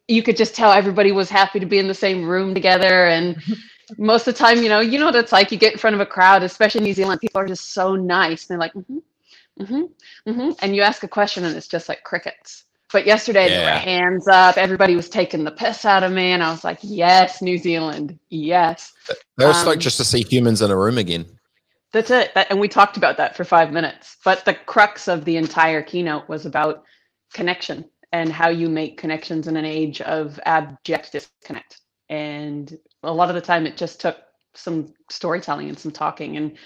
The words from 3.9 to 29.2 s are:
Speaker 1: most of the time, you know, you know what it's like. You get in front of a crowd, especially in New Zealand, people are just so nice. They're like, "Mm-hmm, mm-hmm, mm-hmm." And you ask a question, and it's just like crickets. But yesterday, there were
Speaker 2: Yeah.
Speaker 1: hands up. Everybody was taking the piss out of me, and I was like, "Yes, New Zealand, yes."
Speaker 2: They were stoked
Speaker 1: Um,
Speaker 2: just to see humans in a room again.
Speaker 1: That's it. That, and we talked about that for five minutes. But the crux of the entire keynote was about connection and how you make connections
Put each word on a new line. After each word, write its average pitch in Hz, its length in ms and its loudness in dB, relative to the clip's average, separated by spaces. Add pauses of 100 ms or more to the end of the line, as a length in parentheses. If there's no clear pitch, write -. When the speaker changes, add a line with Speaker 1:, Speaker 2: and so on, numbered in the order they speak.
Speaker 1:
most 220 300 2
of 233 60 0
the - 40 -12
time, 233 240 6
you 226 60 2
know, 208 120 4
you 233 180 0
know 302 80 0
what 277 100 2
it's 233 160 0
like. 196 200 4
You 208 60 -4
get 214 140 4
in 208 60 -8
front 220 160 2
of 202 60 0
a 196 60 -2
crowd, 185 360 6
especially 208 380 0
in 214 40 0
New 196 100 -2
Zealand, 190 280 0
people 196 180 -4
are 196 60 -2
just 190 260 -10
so 190 240 -2
nice. 175 500 0
They're 180 120 -8
like, 165 160 -6
"Mm-hmm, 226 240 -14 (640)
mm-hmm, 254 680 -10
mm-hmm." 247 200 -4 (100)
And 196 160 -2
you 202 60 2
ask 214 200 0
a 196 60 -10
question, 202 360 -2
and 160 120 -4
it's 160 120 -14
just 165 200 -8
like - 160 -10
crickets. - 600 -12 (280)
But 196 140 2
yesterday, 208 420 4
there 180 120 0
were 165 60 0
Speaker 2:
Yeah. 156 120 2
Speaker 1:
hands 180 500 -2
up. 185 300 8
Everybody 190 380 2
was 170 120 -4
taking 170 360 -4
the 156 60 -6
piss - 360 -6
out 196 160 4
of 185 100 0
me, 185 200 0
and 180 100 0
I 160 80 0
was 165 140 -8
like, 170 180 -8
"Yes, 185 600 2
New 180 160 -2
Zealand, 160 600 -4 (120)
yes." 165 600 -2 (460)
Speaker 2:
They 131 80 6
were 151 80 8
stoked 170 220 2
Speaker 1:
Um, 165 40 -4
Speaker 2:
just 139 180 -2
to 127 60 -2
see 120 180 0
humans 117 400 2
in 101 80 2
a 95 60 0
room 110 220 0
again. 85 280 -4 (640)
Speaker 1:
That's 226 180 0
it. 247 240 2
That, 190 160 2
and 196 80 0
we 208 100 0
talked 202 280 2
about 160 220 0
that - 180 -4
for 180 80 -6
five 165 280 4
minutes. - 520 -8
But 185 220 0
the 190 80 0
crux - 540 0
of 170 180 -2
the 165 100 0
entire 160 460 0
keynote 160 460 -6
was 156 180 -12
about 151 380 -4 (500)
connection 175 500 -8 (280)
and 165 200 -4
how 170 160 0
you 165 220 -2
make 156 280 -6
connections 156 480 -8